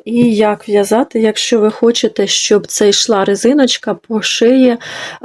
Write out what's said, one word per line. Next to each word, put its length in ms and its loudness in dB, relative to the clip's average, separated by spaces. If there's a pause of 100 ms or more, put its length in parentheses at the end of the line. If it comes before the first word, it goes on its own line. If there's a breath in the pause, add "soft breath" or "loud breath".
і 300 2
як 340 0
в'язати, 500 0
якщо 400 0
ви 120 2
хочете, 560 0
щоб 400 0
це 220 0
йшла 360 0
резиночка 680 0
по 280 -6
шиї, 560 2 (480 loud breath)